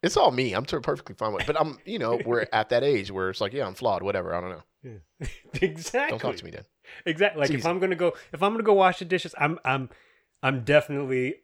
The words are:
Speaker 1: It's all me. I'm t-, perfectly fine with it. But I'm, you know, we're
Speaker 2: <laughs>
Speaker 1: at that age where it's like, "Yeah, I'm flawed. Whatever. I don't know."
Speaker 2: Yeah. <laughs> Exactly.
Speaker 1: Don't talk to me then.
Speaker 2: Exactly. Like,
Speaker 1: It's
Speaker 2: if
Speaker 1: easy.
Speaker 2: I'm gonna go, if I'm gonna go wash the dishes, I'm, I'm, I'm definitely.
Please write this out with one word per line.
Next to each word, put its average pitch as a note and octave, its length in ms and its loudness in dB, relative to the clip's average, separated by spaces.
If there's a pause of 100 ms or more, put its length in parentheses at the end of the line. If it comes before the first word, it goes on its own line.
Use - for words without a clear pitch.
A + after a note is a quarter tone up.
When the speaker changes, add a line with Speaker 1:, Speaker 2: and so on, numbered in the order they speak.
Speaker 1:
It's G#3 140 2
all A#3 140 6
me. B2+ 220 0
I'm G#2+ 120 0
t-, D#3 140 -4
perfectly C#3 380 -4
fine A2 160 -2
with F#2+ 100 -4
it. - 40 -4
But D3+ 140 0
I'm, D#3 240 0
you E3 140 -8
know, A#2+ 260 0
we're A#2 240 0
Speaker 2:
<laughs> - 40 -6
Speaker 1:
at A2 180 2
that A#2+ 140 4
age G#2+ 260 0
where F#2+ 200 -2
it's F#2 120 -8
like, G2+ 100 -2
"Yeah, C3+ 140 -4
I'm G3 80 -8
flawed. F#2+ 280 0
Whatever. F2+ 320 -2
I F2 60 -2
don't F2+ 100 -8
know." E2 120 -14 (580)
Speaker 2:
Yeah. C#3 60 -8 (160)
<laughs> - 200 -6
Exactly. F#3 480 -2
Speaker 1:
Don't - 80 -4 (120)
talk - 60 -8
to - 80 -16
me F2+ 60 -14
then. - 140 -16 (420)
Speaker 2:
Exactly. E3+ 340 0
Like, C#3+ 80 4
Speaker 1:
It's D3+ 60 2
Speaker 2:
if B2+ 60 -2
Speaker 1:
easy. E3 80 0
Speaker 2:
I'm F3+ 100 0
gonna F#3 180 2
go, F3 160 2 (220)
if D3+ 80 -2
I'm G3+ 100 2
gonna A3+ 100 -2
go G#3 120 6
wash F#3 240 6
the F#3 80 -8
dishes, E3+ 320 -2
I'm, D#3 260 2
I'm, C3 240 -2 (540)
I'm C3 200 0
definitely. C#3 800 2